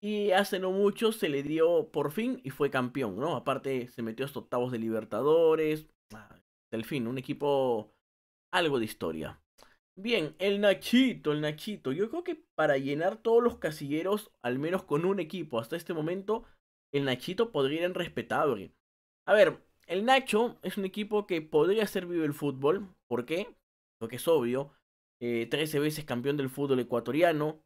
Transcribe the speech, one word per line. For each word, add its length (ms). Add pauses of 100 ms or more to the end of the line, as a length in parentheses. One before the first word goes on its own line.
Y 280
hace 280
no 120
mucho 420
se 160
le 140
dio 480
por 220
fin 300
y 60
fue 220
campeón, 480
¿no? 180
Aparte 520
se 120
metió 240
hasta 140
octavos 340
de 60
Libertadores. 1080 (280)
Ah, 260 (320)
Delfín, 360
un 100
equipo, 760 (600)
algo 260
de 80
historia. 540 (540)
Bien, 440
el 240
Nachito, 680
el 120
Nachito. 500
Yo 160
creo 160
que 180 (120)
para 240
llenar 400
todos 240
los 160
casilleros, 720 (120)
al 160
menos 260
con 200
un 160
equipo 380
hasta 180
este 160
momento, 520 (480)
el 120
Nachito 480
podría 280
ir 40
en 100
Respetable. 760 (540)
A 80
ver, 280 (240)
el 180
Nacho 580
es 140
un 80
equipo 420
que 140
podría 460
ser 200
Vive 200
el 80
Fútbol. 540 (180)
¿Por 180
qué? 300 (460)
Lo 80
que 80
es 120
obvio. 440 (500)
Eh, 240
trece 320
veces 260
campeón 320
del 140
fútbol 300
ecuatoriano. 840